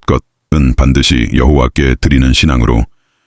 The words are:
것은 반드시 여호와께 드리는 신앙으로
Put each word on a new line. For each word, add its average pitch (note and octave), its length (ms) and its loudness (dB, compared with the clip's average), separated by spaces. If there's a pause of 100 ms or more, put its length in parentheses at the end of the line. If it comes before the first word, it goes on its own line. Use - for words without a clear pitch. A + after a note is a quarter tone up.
것은 C2 720 -2
반드시 C2 560 0
여호와께 B1+ 640 0
드리는 C2 320 0
신앙으로 A#1 540 0 (420)